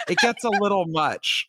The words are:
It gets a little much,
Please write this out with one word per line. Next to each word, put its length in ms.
It 80
gets 260
a 60
little 360
much, 640